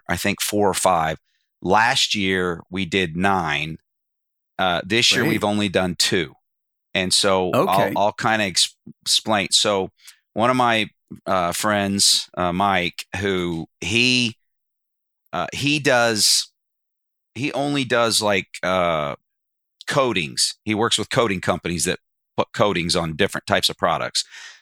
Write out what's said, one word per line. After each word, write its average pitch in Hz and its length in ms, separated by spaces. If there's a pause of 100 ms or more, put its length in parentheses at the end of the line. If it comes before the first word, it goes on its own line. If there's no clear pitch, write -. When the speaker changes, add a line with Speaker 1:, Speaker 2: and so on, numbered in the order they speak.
Speaker 1:
I 87 80
think 98 240
four 104 280
or 87 60
five. 80 440 (440)
Last 110 520
year 92 560
we 95 140
did 85 320
nine. 82 640 (800)
Uh, 90 260
this 113 280
year 127 100
Speaker 2:
Great. 113 80
Speaker 1:
we've 110 140
only 104 240
done 92 280
two. 82 360 (640)
And 92 180
so 95 400
Speaker 2:
Okay. 98 440
Speaker 1:
I'll, - 20
I'll 104 140
kinda 110 320
ex-, - 320 (260)
explain. - 480
So 98 400 (420)
one 113 160
of 127 80
my, 117 320 (380)
uh, 87 260
friends, 101 840
uh, 90 160
Mike, 92 520 (120)
who 90 500 (140)
he, 120 560 (960)
uh, 85 200
he 143 260
does, 120 760 (800)
he 139 180
only 143 320
does, 117 380
like, 101 240 (160)
uh, 85 540 (720)
coatings. 95 680 (100)
He 107 100
works 113 240
with 104 120
coating 98 300
companies 85 440
that 87 140 (380)
put - 160
coatings 90 440
on 82 200
different - 300
types 92 220
of - 80
products. 73 480 (380)